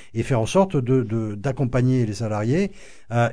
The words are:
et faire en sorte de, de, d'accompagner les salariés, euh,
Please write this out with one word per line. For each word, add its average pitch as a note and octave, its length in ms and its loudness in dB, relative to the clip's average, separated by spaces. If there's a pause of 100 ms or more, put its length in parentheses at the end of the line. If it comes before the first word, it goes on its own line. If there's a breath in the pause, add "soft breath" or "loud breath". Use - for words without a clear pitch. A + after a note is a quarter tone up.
(140 soft breath)
et A#2 100 -2
faire A#2 180 0
en A2 40 0
sorte F#3+ 300 2
de, C3 280 2
de, G#2+ 320 -4
d'accompagner B2+ 720 0
les G#2 80 -2
salariés, A2+ 580 -2 (400 soft breath)
euh, A#2 220 2